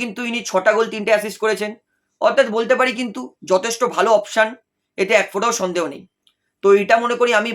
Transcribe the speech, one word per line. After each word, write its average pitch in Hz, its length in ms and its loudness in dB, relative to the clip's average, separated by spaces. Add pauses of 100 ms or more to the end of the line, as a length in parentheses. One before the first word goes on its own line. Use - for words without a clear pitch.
কিন্তু 240 280 -8
ইনি 233 200 -6
ছটা 190 260 2
গোল 226 180 0
তিনটে 214 200 -4
অ্যাসিস্ট 214 300 -2
করেছেন, 208 280 -2 (500)
অর্থাৎ 269 340 2
বলতে 233 240 0
পারি 254 200 0
কিন্তু 247 220 -8 (300)
যথেষ্ট 226 300 0 (140)
ভালো 196 140 2 (100)
অপশন, 220 280 0 (500)
এতে 196 180 0
এক 196 160 2
ফোঁটাও 214 300 -2
সন্দেহ 175 220 -2 (100)
নেই। 185 100 -18 (600)
তো 190 40 2 (140)
এটা 214 220 2
মনে 240 160 -2
করি 240 200 2
আমি 226 160 -2